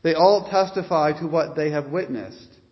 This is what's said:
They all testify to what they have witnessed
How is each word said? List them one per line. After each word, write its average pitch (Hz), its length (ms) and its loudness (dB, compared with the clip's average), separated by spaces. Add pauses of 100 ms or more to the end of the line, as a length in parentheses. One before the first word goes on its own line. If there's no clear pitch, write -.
They 165 100 2
all 190 360 4
testify 185 680 0
to 170 80 -6
what 151 280 -2
they 151 160 -2
have 143 200 -4
witnessed 127 680 -8 (120)